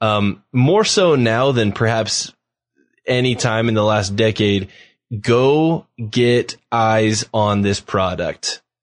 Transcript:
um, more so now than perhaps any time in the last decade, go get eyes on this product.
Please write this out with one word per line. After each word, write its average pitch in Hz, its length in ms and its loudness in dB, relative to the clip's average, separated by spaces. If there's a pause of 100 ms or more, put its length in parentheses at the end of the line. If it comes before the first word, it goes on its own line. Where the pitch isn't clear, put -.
um, 104 420 -2 (100)
more 151 320 2
so 180 300 2
now 123 380 2
than 107 200 0
perhaps 113 600 -2 (760)
any 127 300 0
time 113 320 0
in 110 60 0
the 107 100 2
last 104 320 0
decade, 104 520 0 (520)
go 143 680 2 (240)
get 120 460 0 (160)
eyes 110 600 0
on 104 300 0
this 101 180 -2
product. 90 840 -6 (200)